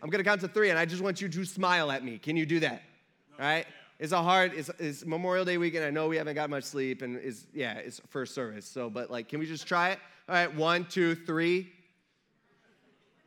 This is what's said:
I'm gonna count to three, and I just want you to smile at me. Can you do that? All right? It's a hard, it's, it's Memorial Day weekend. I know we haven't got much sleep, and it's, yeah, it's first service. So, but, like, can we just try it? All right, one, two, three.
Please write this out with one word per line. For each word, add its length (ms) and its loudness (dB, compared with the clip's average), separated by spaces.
I'm 80 -8
gonna 140 2
count 180 4
to 60 -2
three, 220 4
and 100 4
I 60 4
just 160 -4
want 180 -2
you 80 -4
to 160 -4
smile 480 2
at 140 -4
me. 120 -8
Can 200 -2
you 80 2
do 160 2
that? 200 0
All 80 -4
right? 200 0
It's 140 -2
a 100 4
hard, 300 6
it's, 160 -6
it's 260 -6
Memorial 380 0
Day 140 0
weekend. 260 0
I 60 0
know 180 0
we 80 0
haven't 200 -2
got 140 0
much 140 -4
sleep, 380 -2
and 160 -6
it's, 360 -8
yeah, 200 -2
it's 340 -12
first 260 -6
service. 320 -8
So, 240 -6
but, 220 -6
like, 160 -6
can 120 -6
we 60 -4
just 220 -8
try 220 4
it? 100 -2
All 60 2
right, 200 2
one, 300 4
two, 300 2
three. 540 0